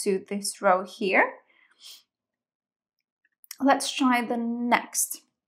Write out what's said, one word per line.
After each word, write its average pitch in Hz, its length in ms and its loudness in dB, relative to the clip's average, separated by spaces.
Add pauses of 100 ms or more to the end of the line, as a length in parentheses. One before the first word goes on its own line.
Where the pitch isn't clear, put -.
to 190 240 -2
this 202 340 -6
row 190 220 4
here. 220 500 0 (2250)
Let's 277 320 2
try 247 340 2
the 233 120 -2
next. 233 840 -2 (260)